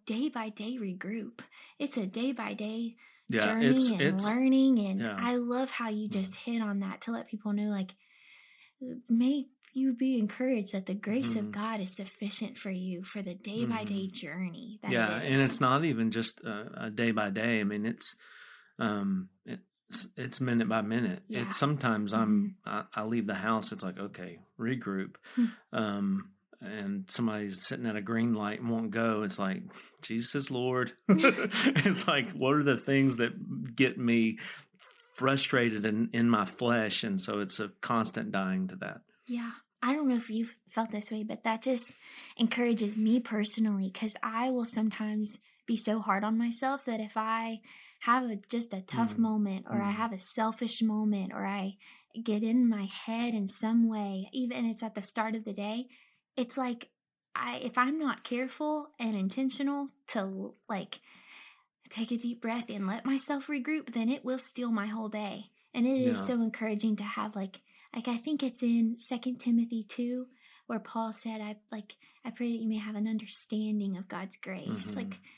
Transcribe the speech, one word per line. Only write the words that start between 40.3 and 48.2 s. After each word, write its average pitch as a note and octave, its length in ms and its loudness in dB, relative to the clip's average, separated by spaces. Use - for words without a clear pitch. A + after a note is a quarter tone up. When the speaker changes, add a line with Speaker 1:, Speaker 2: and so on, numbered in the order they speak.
Speaker 1:
you've A3+ 260 -4
felt A3+ 220 -2
this G#3 220 -4
way, G#3+ 100 -4
but A3 220 -8
that A3+ 180 -2
just B3+ 300 0
encourages A3+ 600 2
me A3 220 6
personally, G#3+ 720 0
'cause - 320 -2
I A#3 260 0
will B3 160 0
sometimes G#3+ 760 0
be A3+ 100 2
so A3 220 2
hard G3+ 240 2
on A3 140 2
myself B3 480 0
that A3+ 140 -2
if G#3+ 160 -8
I A3+ 460 -2
have B3+ 280 4